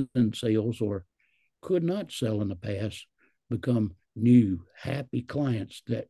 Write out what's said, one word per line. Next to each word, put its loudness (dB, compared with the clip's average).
in 4
sales 0
or -4
could 0
not -4
sell -2
in -2
the -6
past -6
become 0
new, 6
happy -6
clients -4
that -4